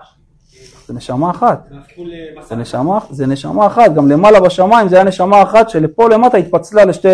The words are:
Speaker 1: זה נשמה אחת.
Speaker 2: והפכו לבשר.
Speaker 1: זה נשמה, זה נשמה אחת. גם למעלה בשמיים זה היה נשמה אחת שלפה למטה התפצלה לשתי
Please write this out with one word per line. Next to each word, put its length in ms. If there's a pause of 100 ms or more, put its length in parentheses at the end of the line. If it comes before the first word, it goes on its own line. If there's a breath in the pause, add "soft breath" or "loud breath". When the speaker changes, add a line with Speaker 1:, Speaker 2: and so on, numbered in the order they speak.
(880)
Speaker 1:
זה 60
נשמה 360
אחת. 400
Speaker 2:
והפכו 340
לבשר. 440
Speaker 1:
זה 80
נשמה, 420 (120)
זה 160
נשמה 400
אחת. 280
גם 160
למעלה 300
בשמיים 480
זה 80
היה 80
נשמה 380
אחת 280
שלפה 380
למטה 300
התפצלה 460
לשתי 300